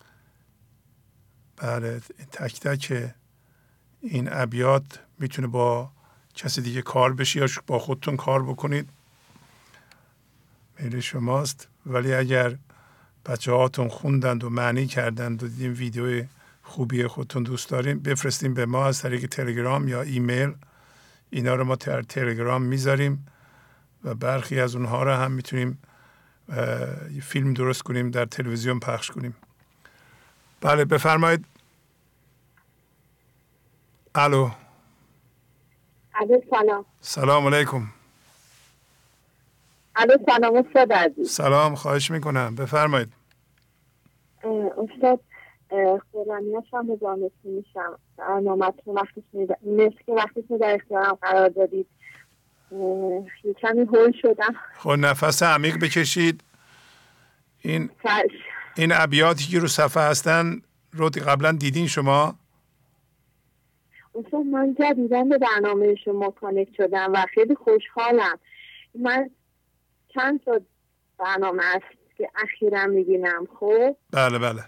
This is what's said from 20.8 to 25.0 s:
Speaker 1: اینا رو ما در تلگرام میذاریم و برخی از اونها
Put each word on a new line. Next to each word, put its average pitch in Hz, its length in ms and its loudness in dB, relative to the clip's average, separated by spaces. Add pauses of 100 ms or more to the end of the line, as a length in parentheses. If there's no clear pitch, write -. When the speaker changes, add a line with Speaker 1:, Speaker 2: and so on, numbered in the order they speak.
Speaker 1:
اینا 127 260 -2
رو 131 80 -2
ما 131 120 0
در 131 260 -6
تلگرام 120 600 -4
میذاریم 139 680 -2 (760)
و 123 120 -8
برخی 127 440 -4
از 123 160 -2
اونها 123 280 -4